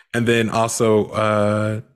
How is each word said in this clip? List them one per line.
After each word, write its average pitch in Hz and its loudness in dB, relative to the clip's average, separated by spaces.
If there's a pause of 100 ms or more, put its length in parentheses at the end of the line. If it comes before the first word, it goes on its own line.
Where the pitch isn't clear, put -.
(140)
And 117 -2
then 117 2
also, 113 0
uh, 107 0 (160)